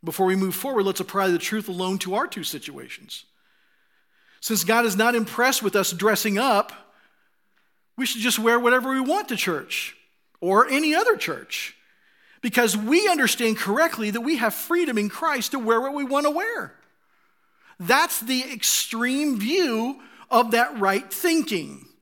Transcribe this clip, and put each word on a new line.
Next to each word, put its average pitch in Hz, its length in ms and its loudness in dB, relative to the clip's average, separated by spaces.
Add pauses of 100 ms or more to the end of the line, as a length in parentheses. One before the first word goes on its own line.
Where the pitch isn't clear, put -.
Before 170 220 0
we 190 100 4
move 190 200 0
forward, 233 320 -2
let's 190 140 -2
apply 190 260 -2
the 175 100 2
truth 208 320 -4
alone 185 300 -4
to 185 160 -4
our 233 100 0
two 202 180 -10
situations. - 800 -12 (1120)
Since 190 260 -2
God 226 200 4
is 202 100 0
not 226 200 2
impressed 240 480 0
with 202 120 -2
us 196 160 2
dressing 196 460 0
up, 240 340 2 (1300)
we 254 80 -2
should 240 160 -4
just 233 160 0
wear 233 220 4
whatever 247 320 2
we 262 100 0
want 302 280 0
to 233 60 -4
church - 600 -4 (420)
or 196 280 4
any 302 260 2
other 427 240 4
church, - 580 -8 (680)
because 226 360 2
we 311 320 2
understand 240 480 2
correctly 220 540 0
that 233 100 -4
we 285 160 0
have 220 160 0
freedom 330 460 0
in 208 100 0
Christ 285 420 -4
to 277 80 -4
wear 226 220 2
what 269 140 -6
we 285 80 -4
want 277 240 0
to 302 40 2
wear." 392 420 -4 (1040)
That's 254 420 0
the 254 200 -2 (100)
extreme 254 880 -2
view 254 640 0 (300)
of 226 200 4
that 233 280 0
right 196 340 0
thinking. 190 720 -2 (140)